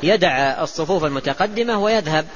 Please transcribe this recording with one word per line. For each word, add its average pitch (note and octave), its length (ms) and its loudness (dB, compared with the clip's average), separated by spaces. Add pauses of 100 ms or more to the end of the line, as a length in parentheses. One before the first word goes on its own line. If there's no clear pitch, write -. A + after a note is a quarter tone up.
يدع D3+ 600 2
الصفوف D#3+ 420 -2
المتقدمة G3+ 720 -2
ويذهب F3+ 460 0 (100)